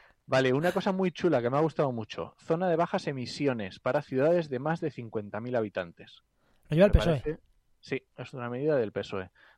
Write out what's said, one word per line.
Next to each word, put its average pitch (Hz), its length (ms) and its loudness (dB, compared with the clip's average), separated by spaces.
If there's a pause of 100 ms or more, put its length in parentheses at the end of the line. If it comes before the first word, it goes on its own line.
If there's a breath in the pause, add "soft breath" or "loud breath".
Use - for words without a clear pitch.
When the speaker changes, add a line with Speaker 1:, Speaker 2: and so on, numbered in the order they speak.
(260 loud breath)
Speaker 1:
Vale, 131 280 4
una 160 180 2
cosa 196 200 0
muy 185 200 0
chula 151 300 2
que 120 80 0
me 135 80 0
ha 151 40 4
gustado 151 300 0
mucho. 110 480 -8
Zona 175 300 -2
de 165 60 2
bajas 170 320 -2
emisiones 123 720 -4
para 131 220 0
ciudades 151 480 2
de 127 100 -4
más 156 220 -2
de 151 100 -4
cincuenta 107 480 -8
mil 123 160 -4
habitantes. 98 640 -6 (480)
Speaker 2:
¿Lo 147 60 -2
lleva 185 120 8
el 196 40 0
Speaker 1:
Me - 80 8
Speaker 2:
pesoe? 123 220 2
Speaker 1:
parece... 151 180 -6 (400)
Sí, - 240 -6 (140)
es 127 160 -14
una 120 160 -8
medida 139 260 0
del 110 160 0
pesoe. 98 400 -6 (260 soft breath)